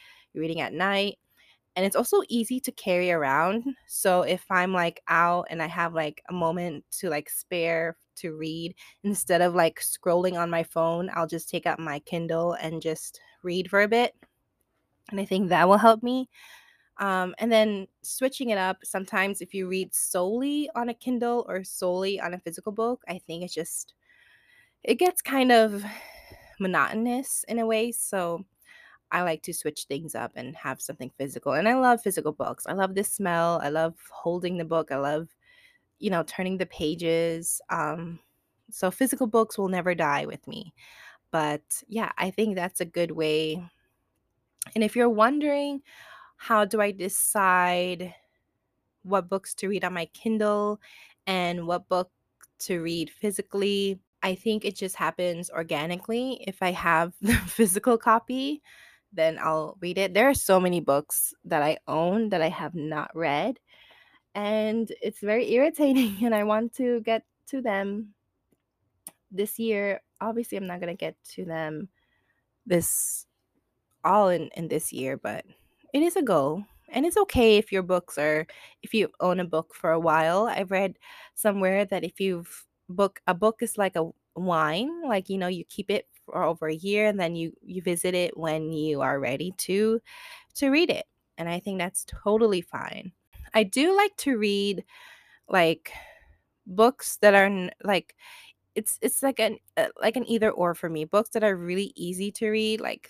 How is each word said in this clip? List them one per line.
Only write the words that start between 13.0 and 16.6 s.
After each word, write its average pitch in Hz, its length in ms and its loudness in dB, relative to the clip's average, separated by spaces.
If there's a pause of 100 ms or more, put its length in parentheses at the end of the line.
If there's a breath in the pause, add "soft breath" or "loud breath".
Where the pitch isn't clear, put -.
read 180 260 -4
for 202 120 4
a 208 80 4
bit. 233 260 2 (920)
And 196 100 -6
I 196 60 -4
think 190 240 0
that 170 180 6
will 202 120 8
help 220 240 8
me. 254 260 -2 (680 loud breath)